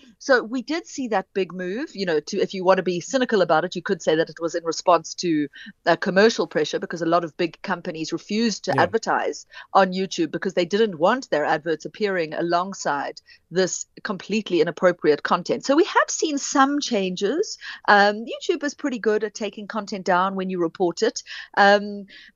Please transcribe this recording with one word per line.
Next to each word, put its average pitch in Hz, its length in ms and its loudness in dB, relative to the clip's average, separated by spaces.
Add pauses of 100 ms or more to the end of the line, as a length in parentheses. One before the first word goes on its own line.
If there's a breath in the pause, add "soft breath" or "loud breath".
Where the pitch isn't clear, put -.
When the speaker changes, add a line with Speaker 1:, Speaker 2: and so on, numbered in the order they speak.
(200 loud breath)
Speaker 1:
so 254 240 4
we 233 180 -6
did 330 260 -6
see 262 220 -8
that 196 240 -2
big 185 200 -4
move. 185 420 -8
You 196 100 -6
know, 165 140 2
to, 196 200 -6
if - 140 -2
you 190 120 -6
want 185 120 6
to 185 60 0
be 175 160 -2
cynical 247 420 0
about 160 220 4
it, 180 120 -6
you 175 60 -8
could 190 200 -4
say 165 140 0
that 160 140 0
it 156 120 -18
was 165 140 -2
in 170 80 -6
response 165 520 0
to, 156 320 -2 (380 loud breath)
uh, 262 100 4
commercial 202 520 2
pressure, - 320 -2
because 185 220 -8
a 170 40 -2
lot 170 180 2
of 160 140 -10
big 170 240 -4
companies 170 500 -6
refused 208 540 -2
to 185 100 -2
Speaker 2:
Yeah. 143 80 4
Speaker 1:
advertise 147 640 -2 (280 loud breath)
on 190 200 4
YouTube 185 380 -2
because 175 220 -4
they 180 120 0
didn't 202 340 0
want 233 300 2
their 147 160 2
adverts 160 400 -2
appearing 170 480 -4
alongside 170 880 -4 (300 soft breath)
this 170 340 -2 (180)
completely 196 560 -2
inappropriate 170 640 2
content. 175 400 -2
So 269 120 2
we 339 100 6
have 571 240 2
seen 311 280 -2
some 285 440 2
changes. 202 760 -2 (300 loud breath)
Um, 208 380 6
YouTube 359 380 -4
is 285 100 -4
pretty 254 260 -4
good 214 240 0
at 214 100 -6
taking 202 340 -8
content 202 380 -8
down 190 300 2
when 190 140 -2
you 185 100 -2
report 170 420 -2
it. 226 220 0 (320 loud breath)
Um, 202 500 4 (300 loud breath)